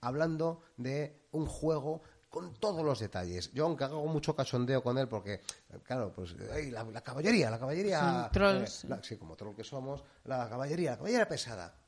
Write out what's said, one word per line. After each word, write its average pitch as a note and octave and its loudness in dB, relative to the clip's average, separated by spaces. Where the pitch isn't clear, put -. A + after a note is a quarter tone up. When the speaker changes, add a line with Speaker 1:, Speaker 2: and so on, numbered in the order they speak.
Speaker 1:
hablando D#3+ 0
de C3+ -4
un D#3 0
juego D#3 0
con F3 -8
todos F3 0
los C#3 4
detalles. F2+ -4
Yo, D3 2
aunque D3 2
hago D3 -2
mucho D3+ 2
cachondeo B2+ 2
con B2 2
él, C3+ 2
porque, G2+ -4
claro, A#2 -2
pues, F2 -8
"Ay, D3 -6
la, A2+ -6
la A2+ -8
caballería, D#3 4
la A2+ 0
caballería", D#3+ 0
Speaker 2:
Son B2+ 2
trolls. G3 4
Speaker 1:
eh, - -10
la, - -4
sí, A2 -8
como F#2 -14
troll G#2 -10
que G#2+ -10
somos, C3+ -6
"la B2+ -2
caballería, C#3+ 0
la A#2 -4
caballería G#3 2
pesada. G#2+ -6